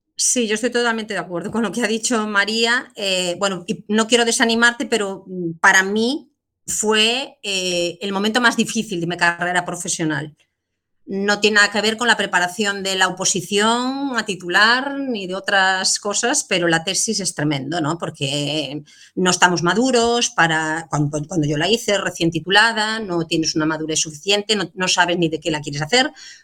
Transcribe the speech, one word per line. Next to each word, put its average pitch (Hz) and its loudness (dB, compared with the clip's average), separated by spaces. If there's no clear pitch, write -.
Sí, - 0
yo 208 0
estoy 226 0
totalmente 226 0
de 185 -2
acuerdo 175 -6
con 220 0
lo 202 -2
que 233 -4
ha 208 2
dicho 220 0
María. 220 0
Eh, 185 0
bueno, 190 -2
y 185 -6
no 220 2
quiero 233 4
desanimarte, 233 2
pero, 208 -2
mm, 180 -4
para 190 6
mí 226 -2
fue, 220 0
eh, 180 -2
el 196 -4
momento 214 0
más 240 4
difícil 214 -2
de 170 -2
mi 170 -4
carrera 175 0
profesional. 156 -4
No 202 -2
tiene 208 2
nada 202 4
que 214 -2
ver 220 0
con 233 -2
la 226 4
preparación 196 -2
de 190 -2
la 185 2
oposición 226 0
a 220 -2
titular 220 2
ni 233 -4
de 180 -6
otras 190 0
cosas, 208 -2
pero 175 0
la 165 2
tesis 196 -2
es 185 -4
tremendo, 151 -2
¿no? 160 -2
Porque 147 -4
no 185 2
estamos 180 4
maduros 233 2
para, 160 0
cuando, 147 -2
cuando 147 0
yo 151 -2
la 160 0
hice, 208 0
recién 180 -2
titulada, 214 2
no 175 -4
tienes 160 -2
una 156 2
madurez 156 -2
suficiente, 202 -2
no, 196 -2
no 185 -2
sabes 175 2
ni 170 2
de 156 -6
qué 170 -4
la 151 -2
quieres 147 -6
hacer. 254 2